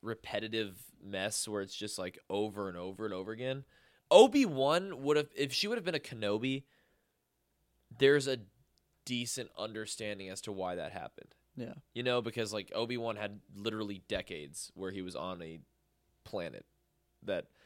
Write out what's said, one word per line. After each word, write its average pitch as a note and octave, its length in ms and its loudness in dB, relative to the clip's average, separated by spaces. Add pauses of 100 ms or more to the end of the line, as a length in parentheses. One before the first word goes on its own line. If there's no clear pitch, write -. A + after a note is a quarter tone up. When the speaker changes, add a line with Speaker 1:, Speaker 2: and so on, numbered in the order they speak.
Speaker 1:
repetitive A2 760 -4 (260)
mess G2 460 -4
where G#2 140 -2
it's G2 140 -10
just, G#2 220 -6
like, F2+ 200 -8 (100)
over G2+ 400 -2
and F2 80 -10
over F#2+ 300 -8
and G2+ 80 -6
over F#2+ 180 -6
again, C3 320 -6 (460)
Obi-Wan F3+ 920 8
would D3 140 4
have, D3 180 2
if C3+ 180 0
she G3+ 160 0
would A#3 100 0
have F3 60 -6
been E3+ 100 0
a D3 40 -2
Kenobi, A#2+ 640 -2 (1300)
there's C#3 300 6
a C3 100 -2 (640)
decent A#2+ 540 -4
understanding G#2 680 -6
as F#2+ 140 -10
to G#2+ 100 -6
why F#2 220 -4
that E2 180 -6
happened. - 420 -12 (220)
Speaker 2:
Yeah. A#2+ 160 -10 (220)
Speaker 1:
You A#2+ 80 -6
know, B2 180 2
because, A2 320 -4
like, G#2 220 -6
Obi-Wan A#2 420 -4
had G#2 240 -8 (140)
literally G#2 540 -6
decades E2+ 640 -8
where F#2 160 -8
he G2 100 -8
was F2+ 160 -8
on F2 260 -8
a D#2+ 160 -12 (640)
planet D#2+ 420 -8 (560)
that, F#2 240 -4 (200)